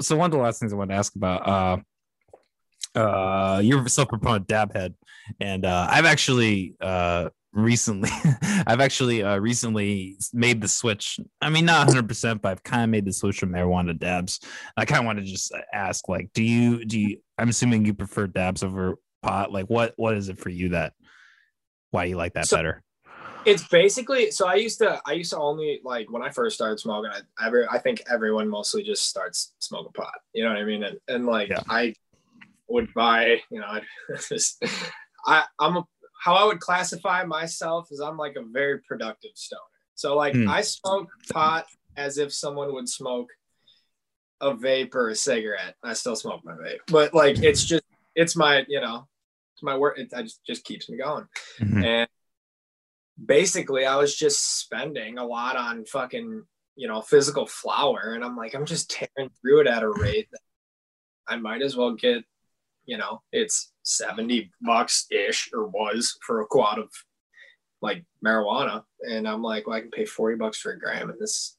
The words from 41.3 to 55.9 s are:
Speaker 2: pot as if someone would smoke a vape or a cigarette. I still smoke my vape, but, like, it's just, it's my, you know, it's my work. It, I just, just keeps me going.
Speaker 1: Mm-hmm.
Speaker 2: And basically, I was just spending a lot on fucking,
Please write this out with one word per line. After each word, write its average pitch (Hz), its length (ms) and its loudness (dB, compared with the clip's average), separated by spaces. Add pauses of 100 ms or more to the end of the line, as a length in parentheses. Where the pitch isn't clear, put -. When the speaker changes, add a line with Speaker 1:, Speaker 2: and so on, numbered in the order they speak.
Speaker 2:
pot 160 340 0 (300)
as 143 220 -6
if 143 160 -2
someone 143 400 -6
would 123 160 -8
smoke 123 380 -6 (1120)
a 139 100 2
vape 131 420 -2
or 123 140 0
a 110 60 -4
cigarette. 107 680 -2
I 120 120 -8
still 120 220 -4
smoke 95 280 -10
my 82 80 -14
vape, 80 360 -12
but, 156 260 6
like, 143 280 6
it's 147 220 6
just, 160 200 2 (300)
it's 165 220 2
my, 143 320 4
you 139 140 -2
know, 120 260 -8 (460)
it's - 80 -20
my 135 160 -4
work. 139 200 0
It, 123 160 -12
I 123 100 -6
just, - 220 -18
just 120 180 -10
keeps - 260 -14
me 117 80 -12
going. 135 260 -6 (360)
Speaker 1:
Mm-hmm. 104 240 2
Speaker 2:
And 117 240 2 (1120)
basically, 139 640 2
I 135 100 2
was 143 200 2
just - 440 0
spending 120 580 -10
a 123 60 -8
lot 120 320 -4
on 117 280 -6
fucking, 117 580 -8 (340)